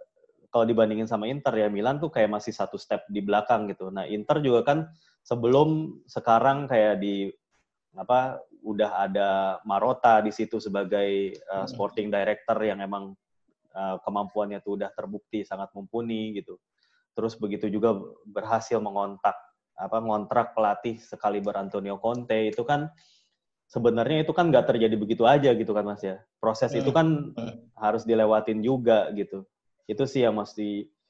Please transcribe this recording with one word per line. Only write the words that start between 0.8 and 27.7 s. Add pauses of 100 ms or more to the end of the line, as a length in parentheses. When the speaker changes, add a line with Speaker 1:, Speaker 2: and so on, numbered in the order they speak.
Speaker 1:
sama
Inter
ya,
Milan
tuh
kayak
masih
satu
step
di
belakang
gitu.
Nah,
Inter
juga
kan (460)
sebelum
sekarang
kayak
di, (640)
apa, (240)
udah
ada (360)
Marotta
di
situ
sebagai, (240)
eh,
Speaker 2:
Hmm.
Speaker 1:
sporting
director
yang
emang, (560)
eh,
kemampuannya
tuh
udah
terbukti
sangat
mumpuni
gitu. (560)
Terus
begitu
juga (320)
berhasil
mengontak, (380)
apa,
ngontrak
pelatih
sekaliber
Antonio
Conte,
itu
kan (800)
sebenarnya
itu
kan
nggak
terjadi
begitu
aja
gitu
kan,
Mas,
ya. (160)
Proses
itu
Speaker 2:
Hmm.
Speaker 1:
kan (320)
Speaker 2:
Hmm. (280)